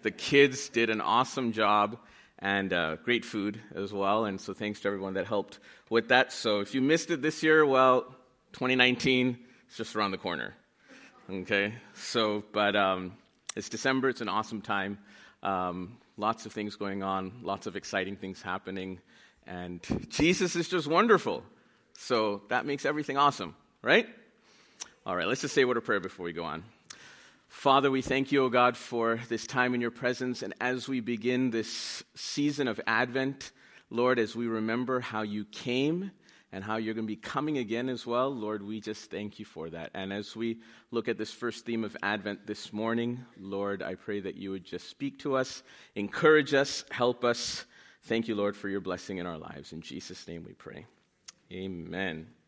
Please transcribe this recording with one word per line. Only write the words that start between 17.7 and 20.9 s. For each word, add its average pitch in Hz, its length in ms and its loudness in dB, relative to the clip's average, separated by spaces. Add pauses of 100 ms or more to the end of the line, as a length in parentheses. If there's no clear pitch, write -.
exciting 98 400 -4
things 95 260 -10
happening. 95 600 -8 (480)
And 90 320 -10 (300)
Jesus 175 440 2
is 170 140 -2
just 165 180 -2
wonderful. 165 560 4 (520)